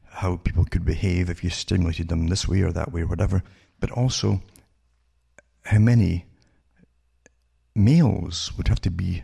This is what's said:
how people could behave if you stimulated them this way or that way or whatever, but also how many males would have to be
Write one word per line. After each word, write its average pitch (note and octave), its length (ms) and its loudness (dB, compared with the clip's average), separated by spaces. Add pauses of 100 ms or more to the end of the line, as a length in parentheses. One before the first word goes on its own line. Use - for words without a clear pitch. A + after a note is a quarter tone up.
how F2+ 280 -4
people - 280 0
could E2+ 220 -4
behave F2 420 0
if F2 160 -6
you E2+ 60 -2
stimulated E2 580 -2
them E2 200 -2
this F2 200 -2
way F#2 140 2
or F2 100 0
that E2 200 -6
way F2 100 -4
or E2 60 -4
whatever, F#2 340 -2 (380)
but A2 100 -4
also A2+ 500 -2 (1200)
how G#2+ 140 2
many G#2+ 460 4 (1500)
males G2+ 800 4
would - 120 -2
have - 140 2
to - 80 -2
be F2+ 340 -4